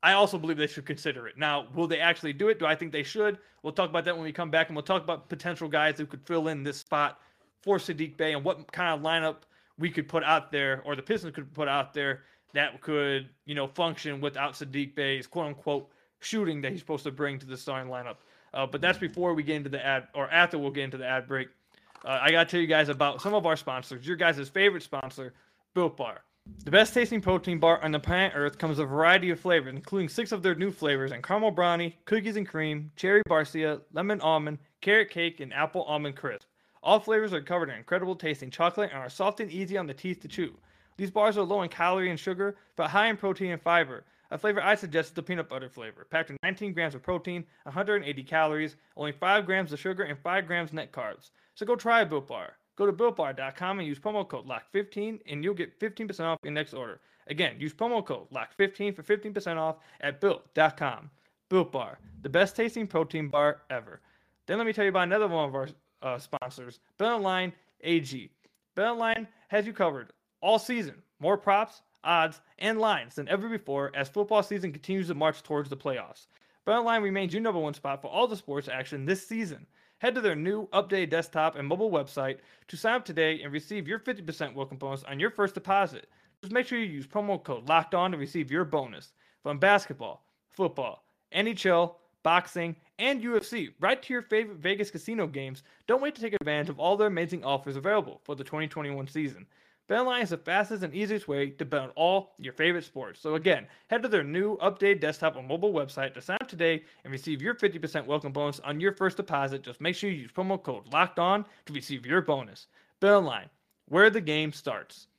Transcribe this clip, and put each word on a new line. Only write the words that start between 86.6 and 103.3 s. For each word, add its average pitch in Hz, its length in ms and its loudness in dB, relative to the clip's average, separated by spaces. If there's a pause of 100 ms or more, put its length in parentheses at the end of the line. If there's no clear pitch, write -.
sure 247 100 -4
you 226 80 -2
use 143 220 -8
promo 202 360 -2
code 123 240 -6
Locked 160 280 4
On 180 160 2
to 170 60 -6
receive 143 340 -4
your 175 120 0
bonus. 139 500 -6 (280)
From 143 160 -4
basketball, 190 640 2 (280)
football, 165 520 -4 (280)
N 196 160 2
H 226 180 -4
L, 175 320 4 (240)
boxing, 170 540 2 (240)
and 247 240 0
U 233 140 2
F 208 80 0
C, 190 240 -6 (100)
right 233 240 2
to - 100 -6
your 247 80 -2
favorite 214 380 -2
Vegas 202 320 -2
casino 214 340 -4
games, 135 380 -10 (240)
don't 247 140 4
wait 294 120 -2
to 240 80 -12
take 220 140 -4
advantage 151 340 -2
of 135 100 -8
all 175 160 4
their 214 120 4
amazing 170 360 -2
offers 135 320 -2
available 156 480 -2
for 147 120 -8
the 135 80 -12
twenty 156 240 -4
twenty-one 143 400 -8
season. 135 400 -6 (420)
BetOnline 247 340 2
is 175 80 -4
the 165 60 -4
fastest 196 460 -2
and 156 100 -6
easiest 208 360 -4
way 139 220 -2
to 139 120 -8
bet 143 160 -2
on 131 120 -8
all 185 480 2
your 127 120 -12
favorite 170 320 0
sports. 110 380 -12
So 156 140 -2